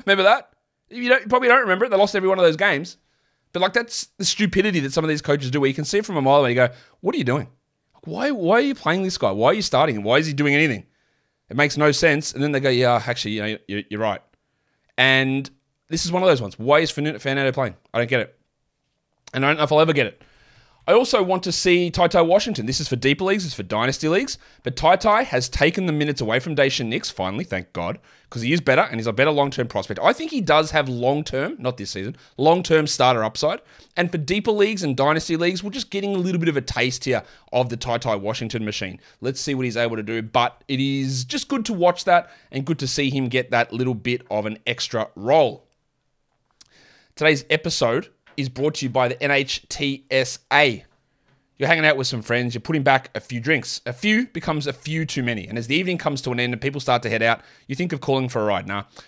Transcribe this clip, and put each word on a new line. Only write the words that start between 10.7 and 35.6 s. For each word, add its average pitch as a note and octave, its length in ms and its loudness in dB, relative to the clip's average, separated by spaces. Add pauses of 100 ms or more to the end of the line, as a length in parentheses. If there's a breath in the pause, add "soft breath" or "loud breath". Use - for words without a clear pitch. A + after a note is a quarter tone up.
It - 80 -6
makes C#3+ 200 2
no D3+ 140 4
sense. D3 420 2
And C3 100 -4
then D3 80 0
they C#3 80 0
go, C3+ 100 0
"Yeah, B2 360 2
actually, A#2+ 260 -6
you G#2+ 100 -4
know, G#2+ 160 -6 (100)
you're, G2+ 220 -6
you're G#2 100 -6
right." G#2+ 220 -2 (760)
And C3+ 520 2 (400)
this E3 160 -4
is E3+ 60 -4
one F3+ 120 0
of F#3 60 6
those C3+ 120 4
ones. G2 160 -10
Why C#3 220 4
is D#3+ 100 0
Fern-, D3 300 -6
Fernando C#3 320 -2
playing? B2+ 240 -4 (180)
I A#2 60 0
don't A#2+ 100 -2
get B2+ 120 2
it. - 180 -10 (960)
And C3+ 120 -2
I C#3 40 4
don't D#3 80 2
know D3+ 60 0
if C#3+ 80 0
I'll D#3 100 4
ever D#3+ 120 2
get C3+ 140 2
it. - 160 -14 (640 soft breath)
I - 60 2
also A#3 320 4
want F#3 200 0
to F3+ 100 -4
see F3 380 2
Ty F3 180 2
Ty F3 140 4
Washington. F3 420 2
This C3 160 -4
is D3 80 -8
for B2+ 80 -2
deeper C#3 260 0
leagues. F#3+ 220 0
It's C#3+ 80 -8
for G#2 100 -10
dynasty A#2 460 -2
leagues. G#3 280 0 (260 soft breath)
But C3 120 -6
Ty E3+ 220 4
Ty G#3+ 260 2
has B2+ 240 -2
taken E3 380 0
the E3 80 0
minutes D3 260 -2
away A#2+ 220 0
from D3+ 160 -6
Daishen C3+ 300 0
Nix, A2+ 220 -4
finally, F#2+ 360 -4
thank F#2 260 -8
God, F2+ 280 -6 (300 soft breath)
'cause A#2 120 -10
he A#2+ 100 0
is E3+ 80 2
better C3 220 2
and A2+ 140 -2
he's A2+ 120 -4
a A2+ 60 -2
better C#3 180 2
long-term C#3 360 -2
prospect. D3 360 -6
I F3+ 80 6
think D#4+ 200 -6
he C#4 100 -4
does D#3 300 4
have D3 180 0
long-term, C#3 680 -2
not B2 200 -6
this G2+ 140 -10
season, G2+ 260 -8 (200 soft breath)
long-term D#3+ 500 2
starter B2 360 2
upside. D3+ 380 -2 (340 soft breath)
And F3 160 0
for F3 60 -4
deeper F#3 340 -2
leagues G#3 320 2
and C#3 140 -2
dynasty D#3 400 0
leagues, F3 260 0